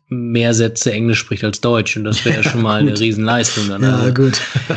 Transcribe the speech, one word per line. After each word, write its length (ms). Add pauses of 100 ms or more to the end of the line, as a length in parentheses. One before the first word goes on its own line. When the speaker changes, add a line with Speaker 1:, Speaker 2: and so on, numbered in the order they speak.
Speaker 1:
mehr 460
Sätze 380
Englisch 280
spricht 220
als 180
Deutsch. 360
Und 80
das 200
wäre 120
ja 60
schon 200
mal 160
Speaker 2:
<laughs> 20
Speaker 1:
eine 100
Speaker 2:
Gut. 100
Speaker 1:
Riesenleistung 680
dann, 140
Speaker 2:
Ja, 140
Speaker 1:
also. 180
Speaker 2:
gut. 320
<laughs> 40 (260)